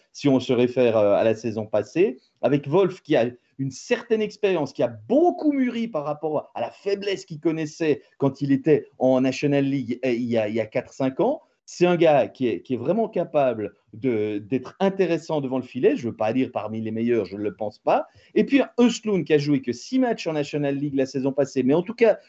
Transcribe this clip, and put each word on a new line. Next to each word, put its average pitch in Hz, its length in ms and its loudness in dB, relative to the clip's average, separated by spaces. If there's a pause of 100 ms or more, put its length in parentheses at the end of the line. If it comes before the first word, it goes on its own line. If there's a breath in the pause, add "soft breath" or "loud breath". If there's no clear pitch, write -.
(120 soft breath)
si - 160 -2
on 131 100 4
se 127 140 -2
réfère, 123 440 2
euh, 104 180 4
à 90 100 4
la 113 100 2
saison 110 320 -6
passée, 165 520 -2 (220 soft breath)
avec 139 280 0
Wolf 185 340 0
qui 143 140 0
a 120 100 2 (320 soft breath)
une 135 140 -6
certaine 226 500 -2
expérience, 190 500 -2
qui 139 120 -2
a 117 40 2
beaucoup 294 640 2
mûri 247 360 -2
par 151 160 -6
rapport 151 500 -4
à 104 60 -6
la 117 100 -4
faiblesse 196 540 -6
qu'il 151 160 -14
connaissait 160 600 -2 (160 loud breath)
quand 139 240 -2
il 139 120 0
était 135 340 2 (120)
en 127 220 4
National 139 440 0
League, 127 400 -2
eh, 127 100 0
il 120 160 -2
y 117 80 0
a, 107 100 0
il 107 60 -6
y 113 60 0
a 107 60 -2
quatre, - 260 -6
cinq 131 260 -2
ans. 254 240 0 (300 soft breath)
C'est 175 140 2
un 180 80 4
gars 151 320 4
qui 123 220 -2
est, 95 140 -4
qui 127 120 -6
est - 20 -2
vraiment 175 320 -2
capable 135 680 -2 (160)
de, 107 460 -2
d'être 127 420 -6
intéressant 170 600 0
devant 131 180 -4
le 123 40 -4
filet. 139 320 0
Je 135 140 -6
veux 110 80 -8
pas 113 160 -2
dire 127 200 0
parmi 110 280 -6
les 110 100 -6
meilleurs, 113 360 0
je 98 100 -12
ne 104 60 -8
le 101 120 -4
pense 107 240 -10
pas. 190 300 0 (260 soft breath)
Et - 80 4
puis, 269 180 2 (160)
Östlund, 214 480 2
qui 156 100 0
a 147 40 6
joué 143 240 0
que 120 100 -4
six 262 280 -4
matchs 226 260 -2
en 160 60 -2
National 143 420 -2
League 139 220 -4
la 131 100 2
saison 135 240 -2
passée, 139 320 0
mais 131 120 4
en 175 80 2
tout 214 120 -8
cas, 226 240 4 (100)